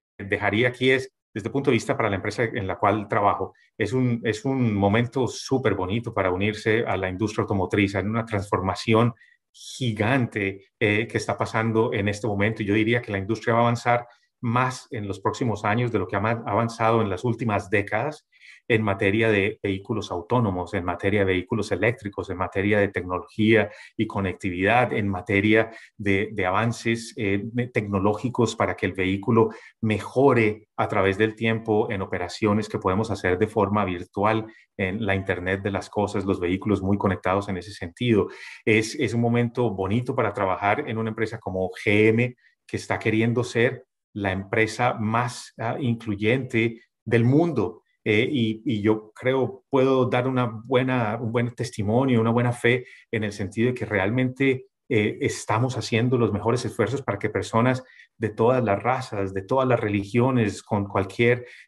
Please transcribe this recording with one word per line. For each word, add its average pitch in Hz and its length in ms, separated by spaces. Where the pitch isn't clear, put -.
dejaría 101 520
aquí 127 200
es, 131 240
desde 107 120
el 107 40
punto 139 200
de 117 60
vista 131 200
para 113 140
la 98 60
empresa 104 260
en 110 240
la 95 100
cual 104 300
trabajo, 101 460
es 101 160
un, 123 320
es 110 220
un 131 260
momento 110 560
súper 123 460
bonito 92 400
para 95 160
unirse 104 560
a 95 100
la 95 140
industria 101 320
automotriz, 101 540
en 95 120
una 110 160
transformación 107 920
gigante, 107 1160
eh, 107 280
que 113 100
está 107 180
pasando 113 560
en 104 160
este 104 200
momento. 104 340
Y 104 60
yo 101 80
diría 113 260
que 113 100
la 101 60
industria 107 380
va 117 60
a - 20
avanzar 120 420
más 123 500
en 104 160
los 98 140
próximos 117 440
años 113 260
de 110 60
lo 92 100
que 104 100
ha - 20
ma-, 117 260
avanzado 113 560
en 107 80
las 92 140
últimas 110 460
décadas 107 580
en 113 140
materia 104 480
de 104 320
vehículos 101 480
autónomos, 92 640
en 90 120
materia 98 340
de 98 60
vehículos 95 480
eléctricos, 98 560
en 90 80
materia 98 420
de 101 80
tecnología 98 840
y 107 100
conectividad, 98 840
en 104 160
materia 107 640
de, 101 340
de 101 140
avances, 113 720
eh, 101 260
tecnológicos 104 840
para 92 200
que - 100
el 92 80
vehículo 98 560
mejore 113 960
a 117 100
través 98 300
del 110 180
tiempo 113 560
en 98 100
operaciones 101 680
que - 100
podemos 98 320
hacer 92 260
de 101 100
forma 104 360
virtual, 101 640
en 104 280
la 98 80
Internet 95 480
de 101 100
las - 180
cosas, 101 360
los 92 140
vehículos 92 420
muy 98 160
conectados 98 520
en 95 80
ese 92 140
sentido. 101 580
Es, 110 300
es 127 180
un 117 80
momento 120 500
bonito 101 440
para 110 180
trabajar 101 560
en 113 80
una 110 120
empresa 110 280
como 92 340
G 107 360
M, 120 280
que - 120
está - 200
queriendo 113 460
ser 123 420
la 101 160
empresa 110 640
más, 117 640
ah, 123 220
incluyente 117 1000
del 117 220
mundo. 135 560
Eh, 110 240
y, 110 360
y 107 160
yo 107 340
creo 131 540
puedo 131 400
dar 123 180
una 127 180
buena, 117 760
un 113 100
buen 120 240
testimonio, 117 640
una 113 120
buena 120 200
fe 120 340
en 107 140
el 107 80
sentido 107 380
de 127 40
que 127 120
realmente, 127 800
eh, 110 320
estamos 120 560
haciendo 117 400
los 110 160
mejores 117 320
esfuerzos 113 360
para 104 160
que 104 120
personas 120 520
de 110 100
todas 120 340
las 101 220
razas, 110 500
de 95 80
todas 131 260
las 120 120
religiones, 110 840
con 101 240
cualquier 117 640